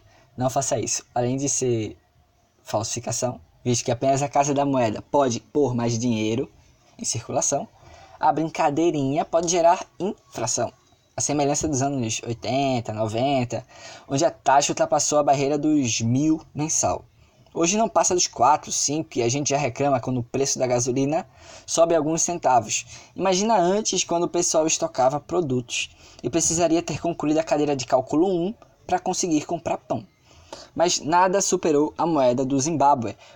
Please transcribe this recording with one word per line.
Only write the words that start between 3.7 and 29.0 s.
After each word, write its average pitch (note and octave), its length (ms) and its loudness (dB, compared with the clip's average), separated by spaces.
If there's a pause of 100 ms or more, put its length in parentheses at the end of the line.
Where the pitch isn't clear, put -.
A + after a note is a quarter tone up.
que - 80 -2
apenas C3+ 300 0
a C#3+ 80 -2
Casa C#3+ 240 2
da C#3 120 0
Moeda B2+ 360 0
pode C3 380 0
pôr C#3 340 0
mais A#2 240 0
dinheiro A#2 500 0 (480)
em - 100 -12
circulação, - 640 -4 (520)
a - 120 4
brincadeirinha D#3 920 0
pode G3+ 220 0
gerar F3 360 4 (160)
infração. B2 720 -4 (460)
A - 40 -4
semelhança D3 460 0
dos C3+ 140 -2
anos C3+ 420 -2
oitenta, B2+ 680 -2
noventa, A#2+ 720 -2 (420)
onde C#3 160 0
a E3+ 60 4
taxa C#3+ 440 2
ultrapassou - 440 0
a D3 60 4
barreira C#3+ 340 2
dos C#3+ 440 0
mil C#3 380 2 (140)
mensal. C3 500 -2 (500)
Hoje E3+ 220 0
não A3 140 0
passa F#3 260 2
dos F3 120 0
quatro, C#3+ 440 2
cinco, - 460 -4
e B2 40 2
a A#2 60 2
gente C#3 220 -2
já C#3 80 0
reclama C#3 420 0
quando B2+ 220 -4
o - 20 -4
preço C3+ 340 -4
da C3+ 80 -2
gasolina C3+ 640 0 (380)
sobe E3 280 2
alguns D#3+ 280 0
centavos. B2+ 640 0 (280)
Imagina F#3+ 440 0
antes, F#3+ 480 0
quando E3+ 180 0
o E3+ 60 0
pessoal E3+ 360 0
estocava D3 540 0
produtos C3 680 -2 (340)
e A#2+ 60 -4
precisaria E3 520 0
ter E3 200 -6
concluído D#3 380 0
a D#3+ 40 2
cadeira D3 320 0
de B2+ 100 -6
cálculo C#3+ 400 2
um F#3 280 0 (340)
pra F3+ 120 0
conseguir E3+ 460 -2